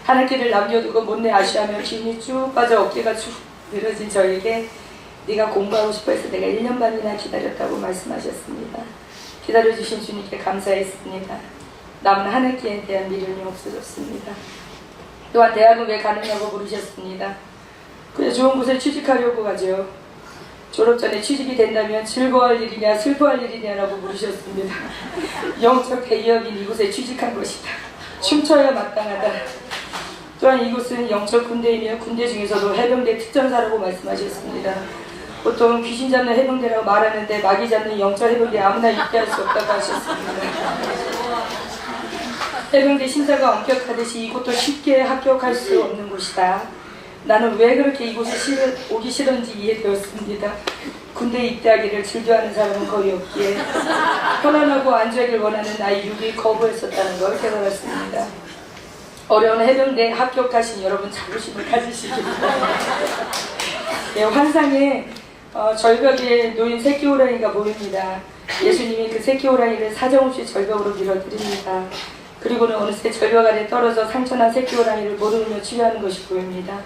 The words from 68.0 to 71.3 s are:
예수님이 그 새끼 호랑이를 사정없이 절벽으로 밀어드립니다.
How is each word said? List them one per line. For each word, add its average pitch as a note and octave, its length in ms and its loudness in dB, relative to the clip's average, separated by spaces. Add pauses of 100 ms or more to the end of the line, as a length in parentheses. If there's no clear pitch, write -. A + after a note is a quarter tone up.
예수님이 A3+ 480 2
그 A3+ 100 -2
새끼 C4+ 280 2
호랑이를 A3+ 460 2
사정없이 C4 520 4
절벽으로 G3+ 480 -2
밀어드립니다. F#3+ 880 -4 (560)